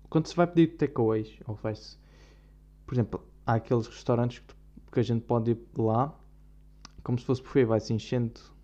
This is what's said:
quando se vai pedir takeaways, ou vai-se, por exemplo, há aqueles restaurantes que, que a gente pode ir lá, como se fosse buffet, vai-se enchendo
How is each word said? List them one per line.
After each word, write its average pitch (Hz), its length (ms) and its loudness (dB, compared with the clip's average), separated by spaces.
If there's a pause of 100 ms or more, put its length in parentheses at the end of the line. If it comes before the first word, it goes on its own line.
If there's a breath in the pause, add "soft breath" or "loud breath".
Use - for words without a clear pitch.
quando 160 180 2
se - 80 -14
vai 170 120 4
pedir 170 300 4
takeaways, 110 680 -2
ou 110 100 -8
vai-se, - 420 -8 (880 soft breath)
por - 80 -8
exemplo, 110 300 -2 (220)
há 117 100 2
aqueles 113 320 0
restaurantes 120 520 -2
que, - 140 -20 (380)
que - 80 0
a 120 40 2
gente 113 200 0
pode 117 280 0
ir 113 80 0 (180)
lá, 120 380 0 (880)
como 123 160 -2
se - 60 -12
fosse 127 160 0
buffet, 135 240 4
vai-se 113 280 0
enchendo 113 460 -2 (240)